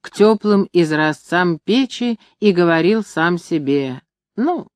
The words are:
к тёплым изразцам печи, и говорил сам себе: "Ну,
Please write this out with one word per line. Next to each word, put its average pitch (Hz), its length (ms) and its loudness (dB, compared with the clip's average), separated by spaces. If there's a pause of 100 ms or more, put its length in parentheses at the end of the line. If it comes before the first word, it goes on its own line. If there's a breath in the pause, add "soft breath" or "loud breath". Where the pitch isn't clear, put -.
к - 80 -18
тёплым 208 640 2
изразцам 156 920 0
печи, 240 560 -2 (200 soft breath)
и 208 120 2
говорил 175 520 2
сам 170 340 -2
себе: 139 640 -4 (340)
"Ну, 302 400 -4